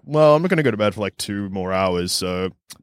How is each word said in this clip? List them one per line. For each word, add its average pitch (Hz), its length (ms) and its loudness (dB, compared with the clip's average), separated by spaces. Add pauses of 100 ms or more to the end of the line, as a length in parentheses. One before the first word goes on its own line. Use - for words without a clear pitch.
"Well, 151 320 4
I'm 156 80 0
not 180 60 -2
gonna 170 120 0
go 135 100 2
to 107 60 -2
bed 104 160 2
for, 107 80 -6
like, 98 160 -6
two 101 320 -6
more 92 240 -6
hours, 92 380 0
so 92 400 -4 (320)